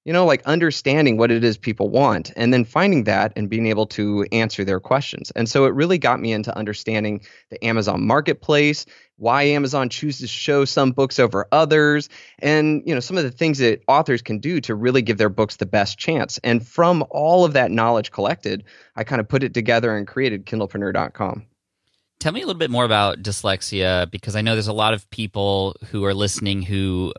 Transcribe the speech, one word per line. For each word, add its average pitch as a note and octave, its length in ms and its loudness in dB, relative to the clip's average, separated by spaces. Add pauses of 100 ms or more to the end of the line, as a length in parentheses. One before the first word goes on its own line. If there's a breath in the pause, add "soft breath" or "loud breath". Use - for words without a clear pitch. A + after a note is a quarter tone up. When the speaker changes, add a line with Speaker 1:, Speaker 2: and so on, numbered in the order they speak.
Speaker 1:
You D#3 80 -2
know, F3+ 120 4
like, D3 200 2
understanding D3 720 2
what A#2 140 4
it A#2 120 2
is A2 140 2
people G#2+ 320 -4
want G#2+ 460 0
and A#2+ 180 2
then B2 100 4
finding D#3+ 420 2
that G#2 300 0
and G#2 140 -4
being A2+ 160 0
able G#2+ 220 0
to G#2 440 -2
answer A2+ 320 -2
their F#2+ 160 -2
questions. - 560 -4
And A2+ 140 -2
so C#3 160 4
it C3 80 4
really E3+ 240 2
got B2+ 220 0
me A2+ 120 -2
into A2 240 -4
understanding G#2+ 640 -4 (280 soft breath)
the - 160 -8
Amazon G#2+ 400 0
marketplace, D3 800 2 (320 soft breath)
why B2 260 2
Amazon C#3+ 460 0
chooses D3 300 -6
to B2+ 80 -10
show C#3+ 360 0
some C3+ 280 2
books C3+ 260 0
over G#2+ 340 2
others, D3+ 560 4 (300 loud breath)
and, D3+ 480 2
you E3+ 80 0
know, C3 60 0
some F3+ 180 -6
of E3+ 60 0
the B2+ 80 -4
things D#3 260 0
that A#2+ 300 2
authors C3+ 340 2
can A2 160 -6
do D3 240 -4
to A2+ 140 -4
really B2 260 2
give A2 160 0
their G#2+ 120 2
books G#2 260 -2
the - 100 -6
best G2+ 320 0
chance. - 460 -4
And A#2 220 0
from E3+ 440 2
all D#3+ 340 4
of D#3 100 4
that B2+ 180 2
knowledge A2+ 400 2
collected, G2+ 520 -4 (320 soft breath)
I A2 100 -6
kind B2+ 140 -2
of G#2+ 80 -4
put C3 160 0
it A2+ 120 -4
together A#2 420 0
and G2+ 80 -6
created A2 400 -4
Kindlepreneur G2+ 480 -4
dot G2 200 -4
com. G#2+ 340 -8 (720)
Speaker 2:
Tell D#3 120 -4
me A3+ 120 -6
a - 20 -10
little F#3 140 -6
bit D#3+ 100 -2
more B2 160 0
about G#2 380 0
dyslexia, F#2 880 -2
because G2+ 240 -8
I G#2+ 60 -2
know A2+ 120 0
there's A2 140 -2
a A2 60 -4
lot G#2+ 200 2
of G#2 160 -8
people G2 640 -2 (140)
who G2+ 160 -4
are G2 80 0
listening G2 480 -4
who F#2 580 -2